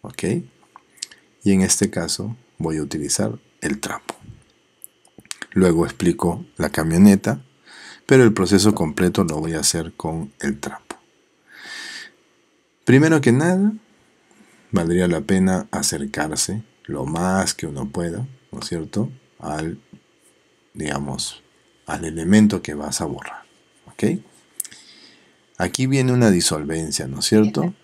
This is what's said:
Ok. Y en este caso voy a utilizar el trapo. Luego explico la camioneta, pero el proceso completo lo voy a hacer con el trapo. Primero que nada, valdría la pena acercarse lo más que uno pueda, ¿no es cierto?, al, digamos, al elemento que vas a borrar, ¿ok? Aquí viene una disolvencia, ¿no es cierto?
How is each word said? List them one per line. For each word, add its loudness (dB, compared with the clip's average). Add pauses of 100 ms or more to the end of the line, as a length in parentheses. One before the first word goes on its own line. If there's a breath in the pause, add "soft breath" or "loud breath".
Ok. -12 (1200 loud breath)
Y 6
en 6
este 2
caso -6 (220)
voy -4
a -4
utilizar -4 (220)
el -6
trapo. -10 (1400)
Luego 4
explico -2 (120)
la -2
camioneta, 4 (600 loud breath)
pero 8
el 6
proceso 4
completo 0
lo -2
voy -4
a -4
hacer -4
con -8
el -6
trapo. -12 (1900 loud breath)
Primero 6
que 4
nada, 2 (1000)
valdría 0
la 0
pena 2
acercarse -6 (220)
lo -8
más -2
que -8
uno -8
pueda, -6 (240)
¿no -12
es -12
cierto?, -6 (260)
al, -8 (960)
digamos, -8 (420)
al -8
elemento 4
que -8
vas -8
a -4
borrar, -12 (420)
¿ok? -4 (1400 loud breath)
Aquí 0
viene 2
una 6
disolvencia, -2
¿no -10
es -4
cierto? 2